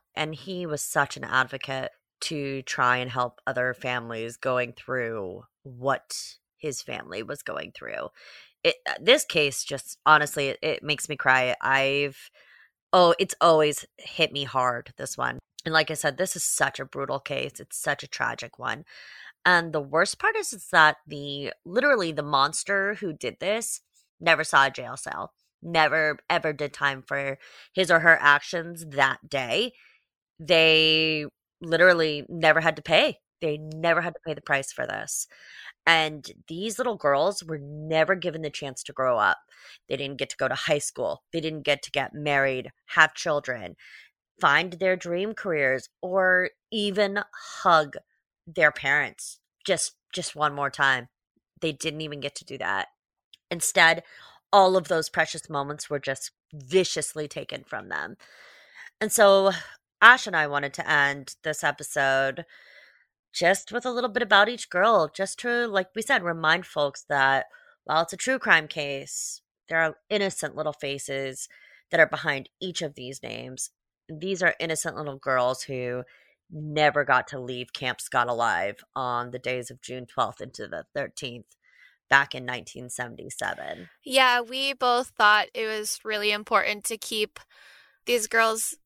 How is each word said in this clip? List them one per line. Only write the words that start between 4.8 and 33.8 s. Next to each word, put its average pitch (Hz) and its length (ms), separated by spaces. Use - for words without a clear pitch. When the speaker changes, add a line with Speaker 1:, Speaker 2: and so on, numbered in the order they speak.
Speaker 1:
what - 760
his 147 240
family 92 420
was 143 180
going - 300
through. - 380
It, 165 120
uh, 143 140
this 240 240
case 147 400
just, - 400
honestly, 147 420
it, 131 140
it - 220
makes 147 260
me 147 80
cry. 131 420
I've, 139 720
oh, 175 260
it's 196 220
always 156 440
hit - 340
me 143 140
hard, 123 500
this - 220
one. 127 220
And 160 80
like 156 180
I 156 40
said, 143 200
this 185 220
is - 80
such - 340
a 135 60
brutal 139 340
case. 135 400
It's - 180
such - 260
a 143 40
tragic 117 500
one. 123 280
And 170 280
the 151 80
worst 156 360
part 427 200
is, 403 160
is - 180
that 156 240
the, 143 460
literally 208 480
the 147 100
monster 156 680
who 196 180
did - 300
this 214 400
never 160 240
saw 139 220
a 131 40
jail 123 240
cell, - 380
never, 156 580
ever 165 240
did 143 180
time 139 300
for 139 360
his 185 180
or 165 80
her 165 220
actions 165 720
that 135 380
day. 139 440
They 160 840
literally 165 680
never 160 320
had 160 160
to 156 40
pay. 208 380
They 151 160
never 156 420